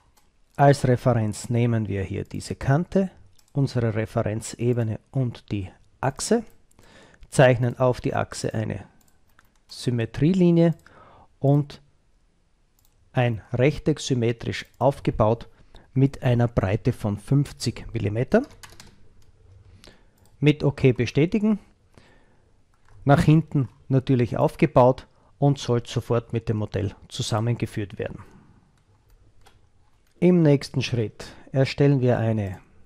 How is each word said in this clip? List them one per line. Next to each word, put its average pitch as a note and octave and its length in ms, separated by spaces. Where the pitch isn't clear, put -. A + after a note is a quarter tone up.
Als C#3+ 320
Referenz A2+ 600
nehmen A#2 380
wir G2 160
hier F#2+ 220
diese - 320
Kante, F3 540
unsere A#2+ 420
Referenzebene A2+ 1080
und B2+ 420
die G2 180
Achse, G#3+ 440
zeichnen B2+ 500
auf B2+ 220
die - 140
Achse - 400
eine G#2 300
Symmetrielinie E3 1080
und C#3+ 440
ein A#2+ 300
Rechteck C3+ 480
symmetrisch - 640
aufgebaut A#2 680
mit C3+ 300
einer A#2+ 260
Breite A2 440
von G2+ 260
fünfzig - 760
Millimeter. A#2 500
Mit D3 240
OK C3+ 320
bestätigen, G3 640
nach C#3 180
hinten D3+ 460
natürlich B2+ 480
aufgebaut C3 720
und C#3+ 200
soll A#2+ 280
sofort - 460
mit A#2 160
dem G#2+ 100
Modell G2+ 360
zusammengeführt A2+ 880
werden. - 240
Im F3 240
nächsten C#3+ 400
Schritt - 440
erstellen C#3 480
wir A#2+ 180
eine A2 400